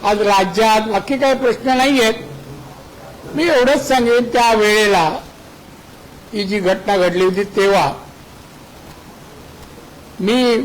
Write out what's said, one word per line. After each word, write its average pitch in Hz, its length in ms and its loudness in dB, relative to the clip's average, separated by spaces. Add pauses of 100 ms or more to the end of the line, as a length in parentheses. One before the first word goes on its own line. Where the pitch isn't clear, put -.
आज 208 140 0
राज्यात 202 600 2
बाकी 220 360 -4
काही 269 180 2
प्रश्न 262 420 0
नाहीयेत. 254 360 2 (1200)
मी 302 80 -2
एवढंच 285 440 2
सांगेन, 240 360 2 (100)
त्या 233 200 2
वेळेला 208 640 2 (1160)
ही 208 100 -4
जी 202 160 -4
घटना 190 380 -2
घडली 180 280 2
होती 190 180 0
तेव्हा 196 500 2 (2250)
मी 240 460 0